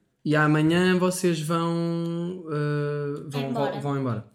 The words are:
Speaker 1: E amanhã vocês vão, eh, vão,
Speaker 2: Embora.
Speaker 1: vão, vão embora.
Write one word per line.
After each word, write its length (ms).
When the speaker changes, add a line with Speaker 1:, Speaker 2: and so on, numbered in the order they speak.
Speaker 1:
E 100
amanhã 600
vocês 440
vão, 1120
eh, 760
vão, 220
Speaker 2:
Embora. 240
Speaker 1:
vão, 80
vão 180
embora. 360